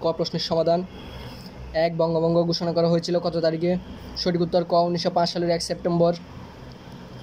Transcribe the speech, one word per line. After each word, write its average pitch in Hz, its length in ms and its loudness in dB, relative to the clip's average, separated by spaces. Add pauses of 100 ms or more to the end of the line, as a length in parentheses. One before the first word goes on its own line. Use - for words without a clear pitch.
ক 165 100 2
প্রশ্নের 165 280 -2
সমাধান। 165 440 2 (880)
এক, 165 240 2
বঙ্গভঙ্গ 165 460 4
ঘোষণা 170 300 0
করা 170 160 4
হয়েছিল 170 300 2
কত 170 180 -2
তারিখে? 165 400 2 (400)
সঠিক 175 240 0
উত্তর 175 220 2
ক, 175 100 -2
উনিশশো 175 360 2
পাঁচ 170 240 2
সালের 175 160 0
এক 170 120 2
সেপ্টেম্বর। 170 520 2 (1080)